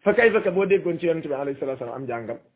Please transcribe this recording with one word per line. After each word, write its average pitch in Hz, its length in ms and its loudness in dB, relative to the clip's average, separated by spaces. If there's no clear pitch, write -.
Fa 208 120 2
kay 233 160 6
fa 220 100 2
ka 208 100 0
boo 190 160 2
déggoon 175 320 2
ci 175 80 -4
yonent 160 200 -2
bi 143 80 -4
alayhi 139 260 -6
salaatu 131 240 -6
wasalaam 120 180 -10
am 135 60 -8
jàngam 117 300 -8